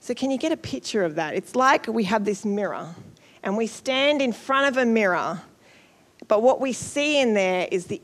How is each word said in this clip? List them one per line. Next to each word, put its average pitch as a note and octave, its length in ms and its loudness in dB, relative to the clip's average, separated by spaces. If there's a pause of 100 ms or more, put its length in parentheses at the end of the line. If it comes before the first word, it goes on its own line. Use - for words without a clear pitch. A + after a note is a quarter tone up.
So - 140 -6
can C4 180 -2
you C4+ 40 0
get D#4 140 -2
a D#4+ 60 0
picture - 480 -4
of D#3 100 -2
that? D3+ 200 -4
It's - 200 -8
like C4 320 2
we A3+ 180 -2
have G#3 200 0
this G3+ 200 -4
mirror, G3 520 -4 (460)
and G3 140 -2
we A3+ 120 0
stand C4+ 520 0
in C4 120 0
front C4+ 340 0
of C4+ 100 0
a C4 80 4
mirror, F#3 580 2 (840)
but G#3 140 4
what B3+ 180 4
we C4 120 -2
see D4 480 0
in A#3+ 140 4
there F#3 360 2
is F3+ 160 -2
the - 180 -8